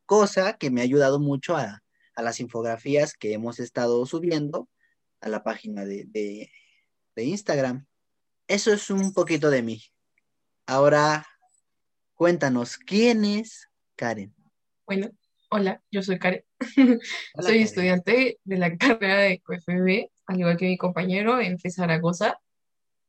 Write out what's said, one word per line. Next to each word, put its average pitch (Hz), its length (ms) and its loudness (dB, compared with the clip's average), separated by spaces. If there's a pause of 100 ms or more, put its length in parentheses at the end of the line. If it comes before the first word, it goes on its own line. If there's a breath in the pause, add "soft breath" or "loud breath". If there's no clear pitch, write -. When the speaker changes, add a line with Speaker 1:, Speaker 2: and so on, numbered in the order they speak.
Speaker 1:
cosa 202 540 2
que 143 120 -4
me 120 120 0
ha - 20 0
ayudado 139 360 4
mucho 143 360 -2
a, 104 260 -6 (320)
a 117 80 -8
las 113 180 -4
infografías 120 760 -2
que 107 180 -6
hemos 117 280 -6
estado 120 440 0
subiendo 160 640 -4 (540)
a 107 80 -8
la 107 120 -6
página 107 440 -8
de, 101 220 -10
de, 104 420 -8 (680 soft breath)
de 113 80 -6
Instagram. 139 640 -4 (600)
Eso 104 280 2
es - 160 -4
un 190 240 -2
poquito 156 340 0
de 131 140 2
mí. 113 200 -6 (840)
Ahora, 147 600 4 (840)
cuéntanos, 147 640 0
¿quién 220 480 2
es 208 460 -4 (260)
Karen? 107 380 -6 (500)
Speaker 2:
Bueno, 196 240 -4 (400)
hola, 202 420 -2
yo 196 120 -4
soy 190 160 -4
Karen. 185 260 -2 (160)
<laughs> - 0 -
Speaker 1:
Hola, 247 380 4 (400 loud breath)
Speaker 2:
Soy 180 60 -6
Speaker 1:
Karen. 220 180 4
Speaker 2:
estudiante 202 840 2
de 190 140 -4
la 170 180 0
carrera 202 440 2
de 190 200 2
Q 185 140 -10
F 180 260 -4
B, 185 300 0 (160)
al 185 120 -4
igual 175 180 2
que 185 100 -2
mi 185 100 0
compañero 185 640 0
en 185 180 -4
fes 180 180 -8
Zaragoza. 170 640 0 (720)